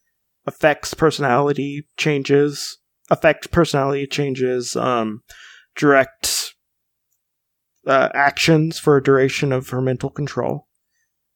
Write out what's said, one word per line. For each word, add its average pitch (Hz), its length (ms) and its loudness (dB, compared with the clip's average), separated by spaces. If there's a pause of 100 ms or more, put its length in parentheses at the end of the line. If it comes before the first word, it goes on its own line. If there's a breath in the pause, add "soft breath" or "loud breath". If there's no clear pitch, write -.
(460)
affects - 480 -2
personality 143 920 0 (100)
changes, 143 840 0 (300)
affect - 420 0
personality 139 560 0
changes, 127 680 -4
um, 117 460 -2 (540 loud breath)
direct - 640 2 (1500)
uh, 131 240 2
actions 156 680 2
for 147 160 4
a 135 80 2
duration 135 480 2
of 131 180 -4
her 127 120 -4
mental 131 280 -4
control 139 580 -6 (680)